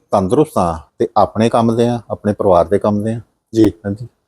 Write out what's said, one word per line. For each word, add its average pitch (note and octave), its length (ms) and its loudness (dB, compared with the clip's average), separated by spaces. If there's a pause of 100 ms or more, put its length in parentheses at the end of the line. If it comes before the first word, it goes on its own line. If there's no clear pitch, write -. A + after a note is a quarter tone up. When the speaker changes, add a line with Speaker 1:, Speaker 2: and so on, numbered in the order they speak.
(100)
Speaker 1:
ਤੰਦਰੁਸਤ A2+ 480 0
ਹਾਂ, E2+ 200 -2 (200)
ਤੇ - 180 -2
ਆਪਣੇ G#2+ 320 2
ਕੰਮ A#2 280 0
ਦੇ A#2 120 2
ਹਾਂ, A#2+ 100 -2 (120)
ਆਪਣੇ G#2 220 -4
ਪਰਿਵਾਰ F2 320 2
ਦੇ F#2+ 140 0
ਕੰਮ G#2 260 -2
ਦੇ A2 100 -4
ਹਾਂ। A#2+ 60 -10 (340)
Speaker 2:
ਜੀ। A2 100 4
Speaker 1:
ਹਾਂਜੀ। G#2 420 -4 (220)